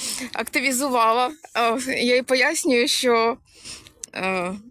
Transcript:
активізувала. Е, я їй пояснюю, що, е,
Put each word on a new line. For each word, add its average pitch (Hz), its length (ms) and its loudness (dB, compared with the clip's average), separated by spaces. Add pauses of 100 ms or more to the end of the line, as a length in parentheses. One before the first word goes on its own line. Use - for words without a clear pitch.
(340)
активізувала. 247 1000 0 (240)
Е, 233 220 2 (260)
я 247 120 4
їй 254 60 2
пояснюю, 262 680 2
що, 233 500 2 (760)
е, 185 380 -4 (180)